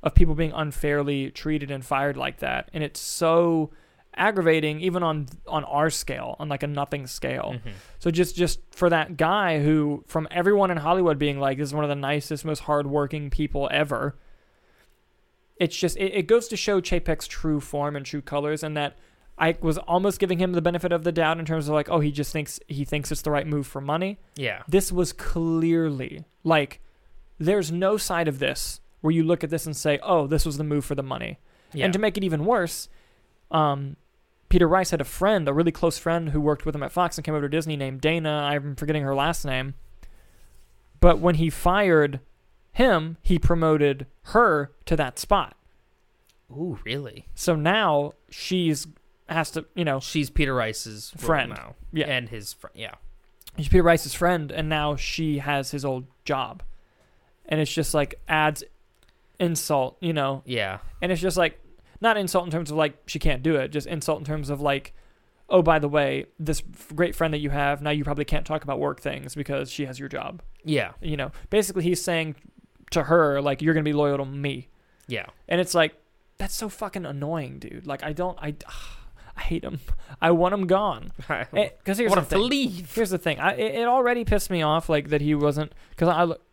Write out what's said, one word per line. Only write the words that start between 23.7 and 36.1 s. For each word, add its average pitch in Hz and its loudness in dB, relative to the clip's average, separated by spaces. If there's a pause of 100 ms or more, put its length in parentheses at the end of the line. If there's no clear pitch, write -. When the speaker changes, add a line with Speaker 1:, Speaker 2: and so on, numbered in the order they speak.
Speaker 1:
money." 170 -2 (160)
Speaker 2:
Yeah. 117 -4
Speaker 1:
This 190 2
was 175 0
clearly, 165 0 (180)
like, 156 2 (600)
there's 170 2
no 185 2
side 170 0
of 135 -2
this - -4 (200)
where 156 4
you 165 4
look 165 2
at 156 -4
this 160 -4
and 151 -8
say, 147 0
"Oh, 165 4
this 151 4
was 147 -4
the 156 -4
move 147 -2
for 143 -4
the 135 -6
money." 120 -8 (360)
Speaker 2:
Yeah. 151 -2
Speaker 1:
And 185 2
to 190 0
make 214 0
it 196 -2
even 160 0
worse, 196 0 (640)
um, 143 2 (540)
Peter 175 6
Rice 180 2
had 160 -2
a 131 -2
friend, 185 0
a 139 0
really 165 4
close 170 0
friend 165 -2